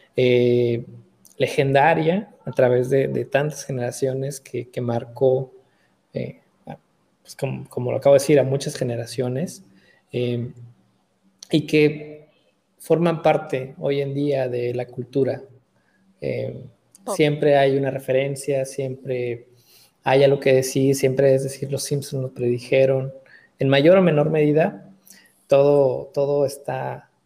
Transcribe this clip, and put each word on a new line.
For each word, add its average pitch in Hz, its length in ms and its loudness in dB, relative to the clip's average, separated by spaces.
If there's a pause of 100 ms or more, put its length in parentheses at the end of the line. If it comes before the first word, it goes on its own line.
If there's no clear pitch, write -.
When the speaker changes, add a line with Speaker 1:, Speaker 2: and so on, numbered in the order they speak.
(160)
Speaker 1:
eh, 123 680 2 (540)
legendaria 156 920 2 (160)
a 131 60 -10
través 123 380 2
de, 135 180 2
de 127 180 -4
tantas 147 400 -4
generaciones 131 760 -6
que, 127 300 -12
que - 120 -12
marcó, 127 720 -2 (640)
eh, - 260 -10 (280)
a, - 100 -14 (440)
pues - 140 -20
como, 131 320 -10
como 123 240 -6
lo 120 60 -2
acabo 139 180 4
de 135 40 8
decir, 143 200 4
a 127 40 4
muchas 139 340 -4
generaciones, 123 840 -6 (480)
eh, 123 400 -4 (1000)
y 151 140 2
que 151 640 0 (480)
forman 165 460 0
parte 139 560 -2
hoy 143 220 -2
en 139 120 -6
día 139 340 -2
de 120 280 -4
la 123 100 -6
cultura. 123 560 -4 (800)
Eh, - 420 -6 (400)
Speaker 2:
Pop. 208 120 -6
Speaker 1:
siempre 147 420 2
hay 139 200 4
una 135 140 -2
referencia, 135 720 -2
siempre 127 840 -8 (560)
hay 135 200 4
algo 139 160 4
que 135 140 2
decir, 135 420 2
siempre 135 380 2
es 135 100 0
decir, 135 280 -8
los 135 120 -6
Simpsons 139 380 -6
lo 131 100 -6
predijeron. 131 800 0 (460)
En 139 120 0
mayor 143 280 6
o 190 60 6
menor 151 260 2
medida, 156 580 0 (600)
todo, 139 680 4
todo 143 320 0
está, 131 640 -8 (160)